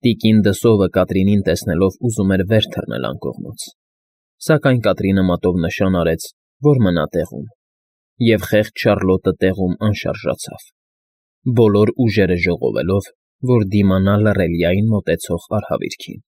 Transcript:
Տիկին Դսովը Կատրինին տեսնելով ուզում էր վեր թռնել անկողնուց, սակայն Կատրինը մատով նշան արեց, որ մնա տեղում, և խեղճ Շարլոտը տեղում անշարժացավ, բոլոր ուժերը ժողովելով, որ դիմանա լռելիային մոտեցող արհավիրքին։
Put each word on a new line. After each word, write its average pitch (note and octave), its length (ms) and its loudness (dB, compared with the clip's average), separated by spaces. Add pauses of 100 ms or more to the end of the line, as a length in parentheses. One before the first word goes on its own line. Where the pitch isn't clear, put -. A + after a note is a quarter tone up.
Տիկին A2 420 2
Դսովը G2+ 480 2
Կատրինին F#2+ 480 2
տեսնելով F#2 540 0 (100)
ուզում G2+ 300 0
էր F#2+ 100 0
վեր G#2+ 240 0
թռնել A#1 380 -8
անկողնուց, - 560 -10 (760)
սակայն C#3 440 2
Կատրինը G2 400 2
մատով F2+ 400 0
նշան F#2+ 340 0
արեց, E2 280 -2 (340)
որ C#3 240 4
մնա E2+ 240 0
տեղում, D2 380 -6 (720)
և A2+ 260 2
խեղճ - 380 -2
Շարլոտը F#2+ 580 0
տեղում F#2 400 0
անշարժացավ, - 840 -6 (800)
բոլոր A2 460 4 (140)
ուժերը G2 400 2
ժողովելով, E2+ 600 -2 (360)
որ B2 220 2
դիմանա G2 540 2
լռելիային F#2+ 720 0
մոտեցող E2+ 560 -4 (100)
արհավիրքին։ - 600 -8 (120)